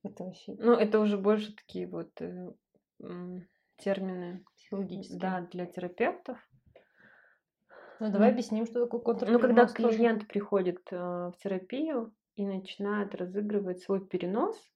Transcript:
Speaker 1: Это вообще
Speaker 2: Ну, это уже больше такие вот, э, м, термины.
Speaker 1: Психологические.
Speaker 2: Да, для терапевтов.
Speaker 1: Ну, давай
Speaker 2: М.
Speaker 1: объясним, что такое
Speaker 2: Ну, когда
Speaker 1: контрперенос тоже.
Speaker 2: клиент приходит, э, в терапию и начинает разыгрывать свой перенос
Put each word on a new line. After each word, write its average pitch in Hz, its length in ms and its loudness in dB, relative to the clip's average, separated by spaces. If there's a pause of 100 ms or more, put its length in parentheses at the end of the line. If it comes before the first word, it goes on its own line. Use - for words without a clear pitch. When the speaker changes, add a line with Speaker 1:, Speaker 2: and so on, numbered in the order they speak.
Speaker 1:
Это 196 220 -10
вообще 185 340 -14
Speaker 2:
Ну, 233 140 4
это 220 260 4
уже 208 180 2
больше 214 380 0
такие 180 320 -10
вот, 170 340 -12
э, 180 320 -10 (480)
м, 180 460 -12 (300)
термины. 190 680 -4 (100)
Speaker 1:
Психологические. 190 640 -10
Speaker 2:
Да, 185 220 -2
для 175 240 -10
терапевтов. 185 720 -6 (1600)
Speaker 1:
Ну, 214 120 -2
давай 208 180 8
Speaker 2:
М. - 20 8
Speaker 1:
объясним, 226 360 -2
что 240 180 0
такое 240 160 -4 (240)
Speaker 2:
Ну, 233 140 6
когда 240 260 10
Speaker 1:
контрперенос 233 100 -6
тоже. 226 320 4
Speaker 2:
клиент 226 200 2
приходит, 190 640 -2
э, 185 60 -6
в 175 420 -6
терапию 233 760 -4 (220)
и 202 100 -4
начинает 196 720 -4
разыгрывать 190 680 -4
свой 190 260 -2
перенос 208 500 -2 (180)